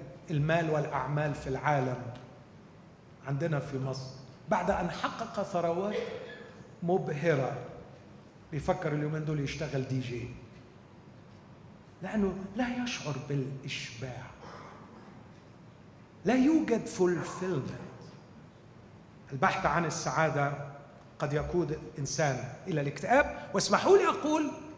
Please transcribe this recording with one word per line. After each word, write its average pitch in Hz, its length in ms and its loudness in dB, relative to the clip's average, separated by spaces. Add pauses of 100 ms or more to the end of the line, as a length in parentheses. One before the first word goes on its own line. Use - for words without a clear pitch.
(300)
المال 160 400 4
والأعمال 147 640 0
في - 120 -8
العالم 131 560 0 (1200)
عندنا 143 340 0
في 135 180 -6
مصر، 131 320 -4 (380)
بعد 180 220 2
أن 180 200 2
حقق - 520 -4
ثروات 180 540 0 (880)
مبهرة، 160 760 2 (960)
بيفكر 151 400 0
اليومين 151 320 -2
دول 151 160 -2
يشتغل 139 480 -4
دي 131 120 0
جي، 117 280 -6 (1700)
لأنه 196 320 2 (220)
لا 247 280 0
يشعر - 300 -4 (140)
بالإشباع، 139 920 -6 (2000)
لا 226 100 4
يوجد 254 540 4
fulfillment. 180 960 0 (1500)
البحث 165 340 4
عن 160 180 4
السعادة 143 680 2 (640)
قد 143 140 0
يقود 147 400 2
الإنسان 139 720 -2 (220)
إلى 156 140 0
الاكتئاب، 208 760 2
واسمحوا 208 420 6
لي 370 120 8
أقول 302 420 2 (280)